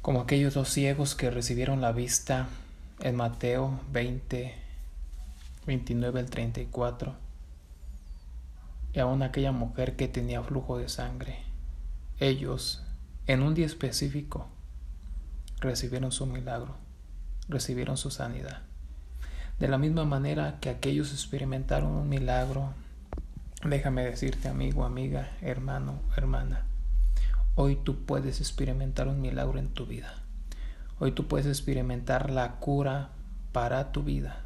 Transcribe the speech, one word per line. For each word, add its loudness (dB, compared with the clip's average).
como 4
aquellos 6
dos 2
ciegos 2
que 2
recibieron 2
la 4
vista 2
en 2
Mateo 0
veinte, -2
veintinueve 2
al -4
treinta -2
y -4
cuatro, -2
y 4
aún 4
aquella 2
mujer 0
que 2
tenía -2
flujo -2
de -4
sangre. -4
Ellos, 0
en 6
un 4
día 4
específico, -2
recibieron 0
su -2
milagro, -4
recibieron 0
su -4
sanidad. -6
De 4
la 4
misma 4
manera 0
que -2
aquellos 0
experimentaron 0
un 2
milagro, 2
déjame 2
decirte, 0
amigo, 2
amiga, -2
hermano, -2
hermana, 2
hoy 8
tú 0
puedes 0
experimentar 2
un 2
milagro 2
en 0
tu -4
vida. -8
Hoy 4
tú 0
puedes 4
experimentar 2
la 0
cura 0
para 0
tu 0
vida. -2